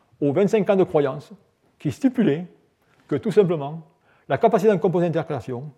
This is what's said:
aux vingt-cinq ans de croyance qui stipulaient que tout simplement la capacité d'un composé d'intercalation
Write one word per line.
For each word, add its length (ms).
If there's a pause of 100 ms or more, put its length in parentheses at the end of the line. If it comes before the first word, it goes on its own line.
(200)
aux 120
vingt-cinq 380
ans 60
de 80
croyance 480 (460)
qui 120
stipulaient 560 (600)
que 80
tout 160
simplement 500 (460)
la 100
capacité 340
d'un 60
composé 280
d'intercalation 720